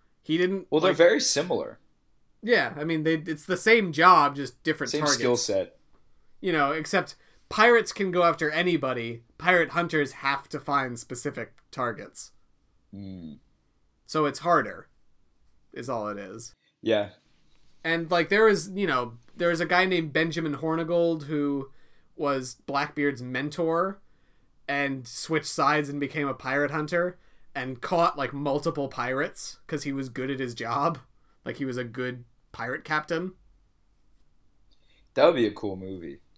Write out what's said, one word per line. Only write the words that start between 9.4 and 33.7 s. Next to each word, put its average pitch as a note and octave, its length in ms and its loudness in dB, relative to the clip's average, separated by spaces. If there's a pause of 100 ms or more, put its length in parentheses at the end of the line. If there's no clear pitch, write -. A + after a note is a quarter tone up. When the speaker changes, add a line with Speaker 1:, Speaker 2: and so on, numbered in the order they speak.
Speaker 1:
hunters D#3+ 420 -2
have C#3 380 -4
to C#3 100 -8
find C3 380 -4
specific B2 560 -10 (160)
targets. A#2 600 -8 (640)
Speaker 2:
Mm. F#2+ 440 -14 (680)
Speaker 1:
So D#3 200 -2
it's C#3+ 140 -4
harder, C#3 480 0 (840)
is B2 160 -10
all A2+ 200 -4
it G2+ 100 -8
is. G2+ 360 -14 (280)
Speaker 2:
Yeah. G#2 280 2 (720)
Speaker 1:
And, E3 280 -2
like, E3+ 180 4
there G#3+ 180 6
is, F#3+ 280 4
you G3 120 0
know, B2 280 0 (200)
there F3 160 2
is E3+ 120 0
a - 40 2
guy F3+ 200 4
named E3 260 0
Benjamin D#3+ 440 0
Hornigold E3 680 0
who C#3+ 480 -2 (460)
was C3+ 380 -2 (120)
Blackbeard's C#3+ 560 -2
mentor D#3+ 760 -2 (680)
and C#3 380 -4
switched - 400 -4
sides D3 420 2
and C#3+ 120 -6
became C#3+ 280 -2
a C3 60 -2
pirate C#3 360 -2
hunter E3+ 480 -2 (360)
and B2+ 260 -8
caught, E3+ 380 2
like, C3 140 -2
multiple C#3+ 560 -2
pirates C3 800 -6
'cause D3 180 -6
he C#3+ 80 -4
was C3+ 160 -6
good B2+ 220 -6
at C3+ 100 -4
his A#2+ 140 -4
job. C#3 440 -2 (460)
Like, B2 120 -8
he C#3+ 80 -4
was B2+ 120 -4
a B2+ 80 -4
good B2 400 -8 (280)
pirate B2 320 -8
captain. E3 500 -4 (1800)